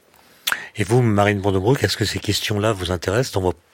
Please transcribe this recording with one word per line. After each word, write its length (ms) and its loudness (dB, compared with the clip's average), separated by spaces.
Et 80 0
vous, 180 4
Marine 380 4
Vandebroek, 440 2
est-ce 140 0
que 80 -2
ces 140 -4
questions-là 540 -2
vous 180 -6
intéressent 420 -2
dans 160 0
vo-, 40 0